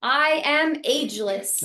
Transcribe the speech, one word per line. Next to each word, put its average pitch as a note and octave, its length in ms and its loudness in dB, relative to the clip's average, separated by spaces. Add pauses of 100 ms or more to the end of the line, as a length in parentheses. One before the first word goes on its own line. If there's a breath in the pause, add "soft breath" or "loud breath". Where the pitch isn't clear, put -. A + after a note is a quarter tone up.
I D4+ 420 2
am D4+ 400 2
ageless. G#3 800 -2